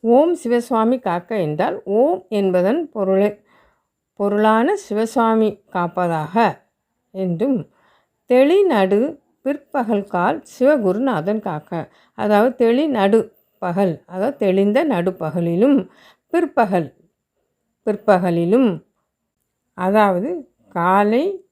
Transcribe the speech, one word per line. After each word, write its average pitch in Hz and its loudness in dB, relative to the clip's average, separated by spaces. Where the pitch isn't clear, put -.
"ஓம் 285 2
சிவசுவாமி 240 0
காக்க" 180 -4
என்றால் 156 -4
ஓம் 277 0
என்பதன் 202 0
பொருளை, 196 -2
பொருளான 214 0
சிவசுவாமி 220 0
காப்பதாக 175 -2
என்றும், 190 -4
"தெளி 294 4
நடு 214 0
பிற்பகல் 247 -4
கால் 190 -2
சிவகுருநாதன் 220 0
காக்க." 165 -10
அதாவது, 220 2
தெளி 254 2
நடு 220 0
பகல், 180 -2
அதாவது 208 -6
தெளிந்த 202 2
நடுப்பகலிலும், 180 0
பிற்பகல், 208 -2
பிற்பகலிலும், 185 0
அதாவது 208 0
காலை 208 0